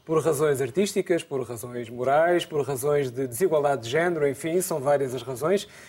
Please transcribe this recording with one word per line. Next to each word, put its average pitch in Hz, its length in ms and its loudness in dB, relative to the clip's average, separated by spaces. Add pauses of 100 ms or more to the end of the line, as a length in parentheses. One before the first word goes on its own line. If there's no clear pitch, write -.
Por 160 220 0
razões 147 380 2
artísticas, 180 600 0
por 131 240 -6
razões 120 440 -10
morais, 147 560 2
por 147 200 -2
razões 139 440 0
de 131 180 -4
desigualdade 139 540 2
de 113 80 -8
género, 160 360 0
enfim, 160 360 -2
são 165 180 -4
várias 135 340 0
as 127 80 -6
razões. 143 460 -2 (200)